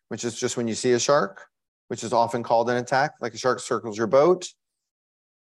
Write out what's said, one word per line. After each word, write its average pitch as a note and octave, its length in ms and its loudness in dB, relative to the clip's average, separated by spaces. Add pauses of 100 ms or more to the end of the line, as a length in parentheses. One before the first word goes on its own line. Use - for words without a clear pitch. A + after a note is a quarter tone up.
which A#2 140 -8
is A#2 160 -6
just B2 200 -4
when A#2 100 -2
you G#2+ 60 -2
see B2 180 0
a A#2+ 60 4
shark, D3 480 0 (420)
which A#2 160 -10
is A2+ 80 -4
often A#2 300 2
called A#2 260 2
an A#2+ 80 0
attack, C#3 360 0 (100)
like A2+ 100 -6
a A2+ 60 -14
shark B2 200 0
circles A2 380 -6
your A2+ 100 0
boat, D#3 400 4 (1040)